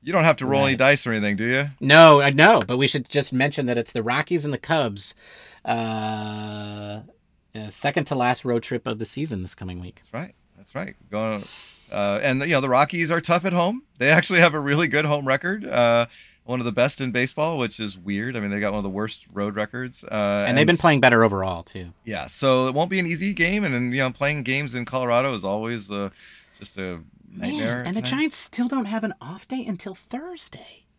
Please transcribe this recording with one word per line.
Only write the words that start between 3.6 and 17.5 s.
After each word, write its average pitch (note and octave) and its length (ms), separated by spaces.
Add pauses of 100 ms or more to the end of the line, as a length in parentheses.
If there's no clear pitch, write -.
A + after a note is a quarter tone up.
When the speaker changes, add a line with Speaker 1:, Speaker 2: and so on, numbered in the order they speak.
Speaker 2:
that B2 120
it's A#2 140
the A#2+ 120
Rockies C#3+ 420
and D3 80
the B2 40
Cubs, B2 580 (500)
uh, G#2+ 1400 (540)
uh, G#2+ 140
second C#3+ 360
to C#3+ 100
last B2 300
road A#2+ 180
trip - 240
of A2+ 120
the A2+ 60
season C3+ 360
this F2+ 140
coming F#2 240
week. F2 240
Speaker 1:
That's - 100
right. E3+ 220 (220)
That's - 180
right. D#3+ 200 (160)
Going, G#2+ 320 (480)
uh, G2+ 320
and, C3+ 180
you D3+ 80
know, C#3+ 120
the C3+ 80
Rockies D3+ 420
are E3+ 100
tough E3+ 240
at F#3+ 80
home. F3+ 300 (140)
They C3 120
actually E3+ 300
have E3 140
a D3+ 60
really D3 280
good D3 180
home D3 220
record, F3 380
uh, A#2+ 400 (380)
one B2 160
of A#2 60
the A#2+ 60
best B2+ 300
in B2+ 100
baseball, D3+ 460